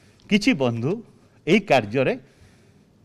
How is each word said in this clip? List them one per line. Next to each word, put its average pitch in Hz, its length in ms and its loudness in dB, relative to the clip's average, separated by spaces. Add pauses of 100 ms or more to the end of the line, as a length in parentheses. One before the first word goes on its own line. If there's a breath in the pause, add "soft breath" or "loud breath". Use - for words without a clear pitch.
(300 soft breath)
କିଛି 208 220 2
ବନ୍ଧୁ 127 400 -2 (540 soft breath)
ଏହି 196 140 4
କାର୍ଯ୍ୟରେ 131 540 0 (920 soft breath)